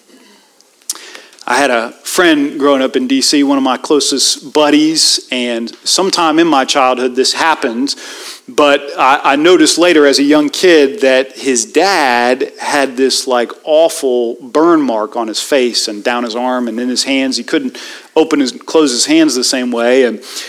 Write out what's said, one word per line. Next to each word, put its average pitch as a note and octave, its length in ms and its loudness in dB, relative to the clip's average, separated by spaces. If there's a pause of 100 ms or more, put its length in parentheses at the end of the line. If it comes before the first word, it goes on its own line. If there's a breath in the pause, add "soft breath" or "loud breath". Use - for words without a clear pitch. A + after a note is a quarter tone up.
(1500 loud breath)
I B2 80 0
had C3+ 160 2
a A#2 200 -2
friend D3 680 0
growing C#3 220 2
up C3 160 -2
in B2+ 100 -2
D C3+ 140 0
C, C#3+ 220 2
one C#3 140 0
of C3+ 60 0
my B2+ 140 0
closest C#3 760 -2
buddies, D3+ 800 2
and A#2+ 420 -6 (120)
sometime E3+ 540 0
in E3+ 80 4
my C3+ 180 2
childhood B2+ 500 0
this B2 160 0
happened, C#3 640 -2 (540 loud breath)
but C#3+ 320 2 (160)
I, C#3 260 2
I C#3 140 2
noticed D#3 400 4
later D#3+ 280 4
as C3+ 140 4
a C#3+ 40 2
young D3 260 2
kid C#3+ 520 2
that C3 360 0
his A#2+ 340 -4
dad C3 880 0
had C3+ 380 -2
this, C3 300 0
like, A#2+ 240 0 (120)
awful C3+ 800 0
burn D3+ 400 2
mark A2 340 -4
on A2+ 140 -6
his G2+ 120 -8
face B2 460 -2
and G#2 160 -10
down A#2+ 220 -2
his A2+ 100 -8
arm B2 320 -4
and A2 120 -8
in B2+ 100 -4
his B2 160 -4
hands. C3+ 320 -2
He A#2+ 80 -8
couldn't C#3 320 -4 (360 loud breath)
open D#3 280 2
his, B2 100 -2
close D3+ 400 0
his A#2 140 -2
hands D#3 300 2
the B2+ 80 -2
same B2 280 -4
way. A#2+ 320 2
And, A2 180 -2 (280 loud breath)